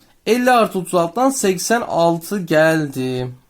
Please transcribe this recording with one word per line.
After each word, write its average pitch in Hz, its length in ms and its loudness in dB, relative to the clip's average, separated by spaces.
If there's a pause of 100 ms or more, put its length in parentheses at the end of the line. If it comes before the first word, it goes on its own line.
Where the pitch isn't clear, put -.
(260)
Elli 247 260 2
artı 220 280 2
otuz 180 160 -6
altıdan 180 340 0
seksen 220 520 0
altı 170 580 -2
geldi. 143 920 0 (180)